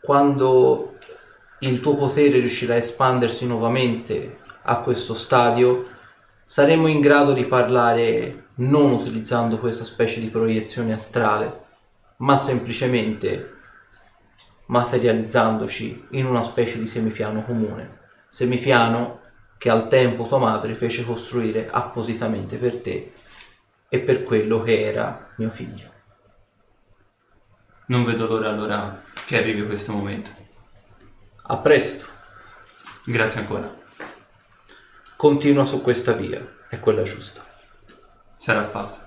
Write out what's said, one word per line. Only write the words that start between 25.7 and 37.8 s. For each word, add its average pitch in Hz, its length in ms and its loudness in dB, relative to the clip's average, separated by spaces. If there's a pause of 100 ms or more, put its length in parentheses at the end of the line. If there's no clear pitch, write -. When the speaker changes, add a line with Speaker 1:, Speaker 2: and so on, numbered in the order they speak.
Speaker 2:
Non 123 180 2
vedo 113 220 0
l'ora 110 240 0
allora 104 500 -6 (240)
che 117 140 -2
arrivi 104 260 -2
questo 104 280 -8
momento. 101 380 -8 (1200)
Speaker 1:
A - 60 -2
presto. - 500 2 (1000)
Speaker 2:
Grazie 110 360 -2
ancora. 101 340 -8 (1400)
Speaker 1:
Continua 143 480 4
su 135 160 -4
questa 120 320 0
via, - 340 -6 (220)
è - 100 -12
quella 101 240 0
giusta. - 400 -10 (960)